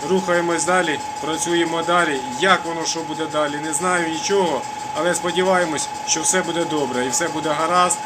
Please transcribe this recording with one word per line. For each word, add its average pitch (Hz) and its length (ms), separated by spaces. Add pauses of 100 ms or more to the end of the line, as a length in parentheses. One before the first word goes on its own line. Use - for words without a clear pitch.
Рухаємось 175 560
далі, 175 340 (220)
працюємо 165 640
далі. 165 380 (200)
Як 180 240
воно, 165 220
що 165 140
буде 156 320
далі, 151 300
не 156 100
знаю 175 360
нічого. 160 540 (360)
Але 170 160
сподіваємось, 180 760 (180)
що 160 160
все 185 200
буде 165 220
добре 135 420
і - 20
все 165 200
буде 156 220
гаразд. 160 560